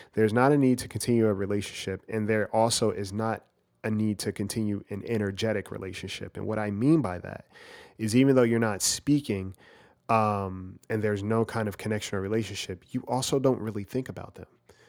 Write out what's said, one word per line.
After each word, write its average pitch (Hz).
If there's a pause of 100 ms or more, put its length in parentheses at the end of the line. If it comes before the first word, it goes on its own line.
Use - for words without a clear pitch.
(140)
There's 110
not 127
a 147
need 127
to -
continue 113
a 107
relationship, 101
and 107
there 107
also 113
is 95
not 110 (400)
a 110
need 107
to 104
continue 104
an 101
energetic 104
relationship. 98
And 98
what 107
I 107
mean 135
by 92
that - (500)
is 110
even 131
though 123
you're 117
not 107
speaking, 101 (520)
um, 98 (100)
and 107
there's 104
no 110
kind 110
of 101
connection 107
or 95
relationship, 98
you 127
also 127
don't 131
really 104
think 131
about -
them. - (420)